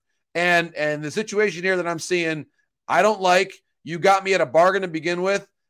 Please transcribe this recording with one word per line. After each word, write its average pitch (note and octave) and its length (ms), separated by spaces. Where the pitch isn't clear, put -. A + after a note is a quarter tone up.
and, E3+ 400
and D3+ 280
the D3 80
situation G3+ 520
here F#3 140
that E3+ 100
I'm E3+ 120
seeing, D#3+ 460
I D#3+ 140
don't G#3 200
like. F#3 320
You D#3+ 160
got F#3+ 240
me F#3+ 100
at F3+ 80
a D#3 40
bargain F#3 380
to F#3 40
begin F3 340
with, F#3+ 240